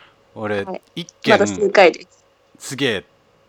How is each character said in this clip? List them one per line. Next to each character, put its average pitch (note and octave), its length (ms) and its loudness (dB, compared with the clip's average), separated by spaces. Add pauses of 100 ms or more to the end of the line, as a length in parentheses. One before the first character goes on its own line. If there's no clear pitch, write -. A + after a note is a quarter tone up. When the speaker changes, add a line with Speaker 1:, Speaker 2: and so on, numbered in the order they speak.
(360)
Speaker 1:
俺、 G#2 280 -4
Speaker 2:
は F#3 120 -10
い。 - 60 -16 (140)
Speaker 1:
一 E3+ 260 -12
軒 - 100 0
Speaker 2:
ま G#3 60 6
だ G3+ 100 2
数 G3 220 -2
回 F#3+ 240 6
で - 80 -16
す。 - 240 -20 (340)
Speaker 1:
す - 160 -14
げ C3+ 120 -2
え G2+ 140 -2
好 - 60 -20 (420)